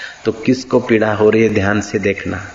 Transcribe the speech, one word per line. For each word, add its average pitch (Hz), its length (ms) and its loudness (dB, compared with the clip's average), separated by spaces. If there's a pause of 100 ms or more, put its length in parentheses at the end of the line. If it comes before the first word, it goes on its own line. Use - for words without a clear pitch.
(240)
तो 110 80 0
किसको - 480 0
पीड़ा 110 340 2
हो 107 160 4
रही 110 120 4
है 110 60 4
ध्यान 104 320 0
से 107 180 -6
देखना। 92 440 -4 (120)